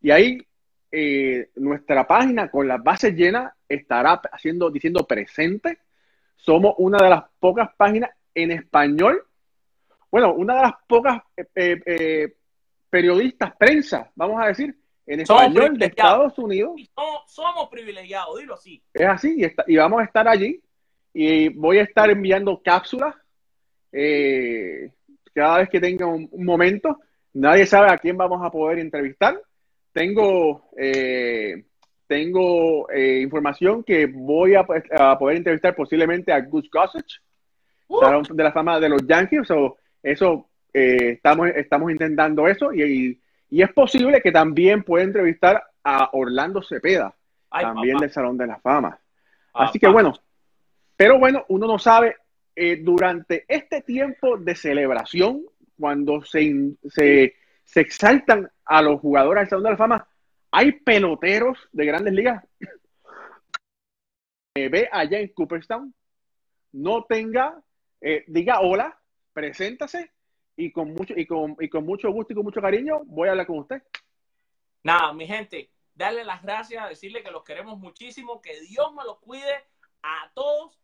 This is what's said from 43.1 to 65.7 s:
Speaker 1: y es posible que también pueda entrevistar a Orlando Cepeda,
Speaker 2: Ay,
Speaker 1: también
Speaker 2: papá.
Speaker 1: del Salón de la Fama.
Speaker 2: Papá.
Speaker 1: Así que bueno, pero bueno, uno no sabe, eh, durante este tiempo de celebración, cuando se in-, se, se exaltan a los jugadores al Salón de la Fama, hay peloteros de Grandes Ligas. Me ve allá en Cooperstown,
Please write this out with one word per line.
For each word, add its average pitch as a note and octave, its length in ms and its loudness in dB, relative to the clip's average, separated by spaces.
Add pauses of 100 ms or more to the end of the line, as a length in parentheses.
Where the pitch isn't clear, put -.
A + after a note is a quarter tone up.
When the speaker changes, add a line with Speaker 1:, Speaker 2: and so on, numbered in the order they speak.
Speaker 1:
y E3 120 2
es F#3+ 100 2
posible C4 480 2
que F3 100 2
también E3+ 520 2
pueda F3+ 220 0
entrevistar F#3+ 600 0 (180)
a C3+ 300 0
Orlando C3+ 500 -4
Cepeda, D3+ 520 -4 (360)
Speaker 2:
Ay, D#3+ 140 -4
Speaker 1:
también A#2 300 -4
Speaker 2:
papá. D3 100 0
Speaker 1:
del C#3+ 80 -8
Salón B2+ 240 -4
de A#2 100 -6
la A2+ 120 -12
Fama. C3 320 -2 (640)
Speaker 2:
Papá. A#2+ 120 0
Speaker 1:
Así A2+ 140 -4
que G3+ 100 6
bueno, G3 240 6 (840)
pero A#3+ 220 6
bueno, C4 300 2
uno F#3+ 180 -2
no A3 120 0
sabe, A3+ 380 4 (380)
eh, F3 280 -2
durante F3 640 -2
este D4 320 -4
tiempo C4 560 -4
de F3 180 -6
celebración, D3+ 880 -2 (340)
cuando D3 440 -4
se D#3 200 -2
in-, C#3+ 360 -2 (120)
se, C#3+ 460 4 (280)
se - 160 0
exaltan G#3+ 720 2 (160)
a D#3 160 4
los D3 180 0
jugadores D3+ 440 2
al F#3+ 40 -10
Salón G3 160 -4
de A3 60 0
la G3+ 80 -2
Fama, A3 300 0 (420)
hay B3+ 220 4
peloteros G#3 840 -2 (140)
de D3+ 140 -4
Grandes F#3 260 -4
Ligas. G#3+ 320 -2 (2000)
Me C3+ 120 -4
ve A3 240 -2
allá F#3 280 -4
en G3+ 80 -8
Cooperstown, G#3+ 640 -10 (800)